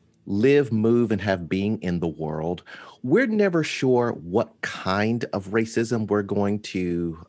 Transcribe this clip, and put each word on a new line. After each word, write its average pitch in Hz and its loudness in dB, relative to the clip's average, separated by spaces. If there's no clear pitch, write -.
live, 127 4
move, 113 4
and 98 0
have 92 -2
being 98 -2
in 87 -2
the 82 -2
world, 80 -6
we're 190 2
never 202 2
sure 123 2
what - -4
kind 107 -2
of 98 -4
racism 113 0
we're 104 2
going 101 0
to, 85 -4